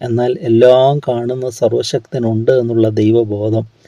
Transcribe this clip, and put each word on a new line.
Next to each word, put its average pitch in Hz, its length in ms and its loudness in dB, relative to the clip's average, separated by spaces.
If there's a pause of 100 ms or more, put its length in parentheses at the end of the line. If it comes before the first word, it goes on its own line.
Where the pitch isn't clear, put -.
എന്നാൽ 120 400 -2
എല്ലാം 127 580 4
കാണുന്ന 127 500 -6
സർവശക്തനുണ്ട് 117 1000 -2
എന്നുള്ള 117 380 2
ദൈവബോധം." 107 760 0 (200)